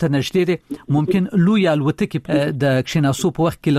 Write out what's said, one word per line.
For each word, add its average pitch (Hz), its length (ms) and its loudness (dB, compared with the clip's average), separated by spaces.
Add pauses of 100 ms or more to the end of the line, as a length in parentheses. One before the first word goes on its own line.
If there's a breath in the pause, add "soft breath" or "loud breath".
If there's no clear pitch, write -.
ته 160 120 2
نږدې 180 280 0
دی، 170 120 0 (420 loud breath)
ممکن 180 340 0 (140)
لوی 202 280 2
الوتکې، 151 440 -2 (100)
اه، 147 220 0 (120)
د - 20 2 (200)
کښېناستو 147 520 0
په 160 120 2
وخت - 160 -6
کې 160 140 0